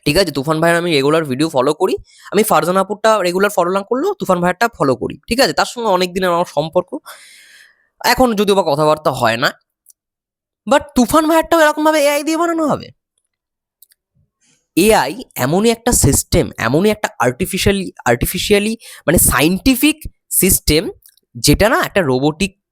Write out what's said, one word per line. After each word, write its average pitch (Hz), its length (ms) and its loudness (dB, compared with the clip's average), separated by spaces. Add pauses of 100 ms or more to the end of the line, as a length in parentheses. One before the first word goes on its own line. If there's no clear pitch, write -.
ঠিক 147 120 0
আছে? 185 140 0
তুফান 151 300 -4
ভাইয়ার 170 160 2
আমি 175 140 -2
রেগুলার 151 340 2
ভিডিও 143 240 -2
ফলো 139 240 0
করি, 226 240 -2 (340)
আমি 202 120 2
ফারজানা 175 360 0
আপুরটা 202 420 0
রেগুলার 185 340 0
ফলো 175 160 0
না 196 100 -2
করলেও 277 320 -4
তুফান 180 260 -2
ভাইয়ারটা 180 280 0
ফলো 139 280 -2
করি, - 220 -8 (100)
ঠিক 233 120 -2
আছে? 202 140 2
তার 196 120 0
সঙ্গে 226 240 -6
অনেক 180 240 0
দিনের 185 160 -2
আমার 170 160 0
সম্পর্ক, 160 520 -4 (1080)
এখন 240 300 2
যদিও 196 200 2
বা 190 80 2 (100)
কথাবার্তা 151 380 0
হয় 120 260 0
না, 156 160 -2 (1160)
but 294 140 2 (120)
তুফান 302 320 2
ভাইয়ারটাও 320 340 2
এরকমভাবে 302 440 2
এআই 294 180 0
দিয়ে 311 140 -2
বানানো 330 300 -2
হবে? 147 200 -4 (1900)
এআই 190 480 2 (120)
এমনই 175 340 2
একটা - 220 0
সিস্টেম, - 680 0
এমনই 147 320 2
একটা - 200 -4 (100)
আর্টিফিশিয়ালি, 175 720 -2 (140)
আর্টিফিশিয়ালি, 202 720 -2 (300)
মানে, 165 100 2
সায়েন্টিফিক 185 840 0 (300)
সিস্টেম, 185 600 0 (480)
যেটা 156 320 2
না 330 120 2
একটা - 200 -2
রোবোটিক 151 600 -2 (100)